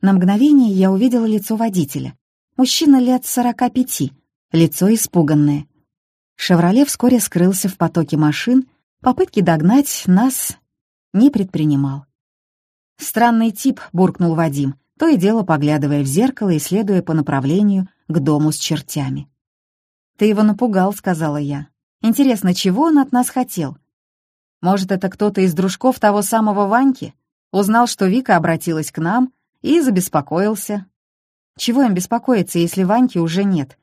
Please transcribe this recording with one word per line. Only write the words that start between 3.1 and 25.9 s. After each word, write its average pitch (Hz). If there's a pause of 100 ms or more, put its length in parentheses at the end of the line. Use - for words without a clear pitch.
сорока 240
пяти, 247 (380)
лицо 170
испуганное. 151 (680)
"Шевроле" 180
вскоре 247
скрылся 185
в 185
потоке 165
машин, 190 (320)
попытки 254
догнать 180
нас 214 (560)
не 233
предпринимал. 151 (920)
"Странный 226
тип", - (120)
буркнул 175
Вадим, 143 (220)
то 320
и 302
дело 208
поглядывая 147
в 135
зеркало 208
и 160
следуя 190
по 165
направлению 165 (180)
к 165
дому 151
с 147
чертями. - (880)
"Ты 208
его 214
напугал", 208
сказала 160
я. 143 (340)
"Интересно, 226
чего 190
он 320
от 277
нас 247
хотел?" 180 (840)
"Может, 190
это 190
кто-то 202
из 185
дружков 190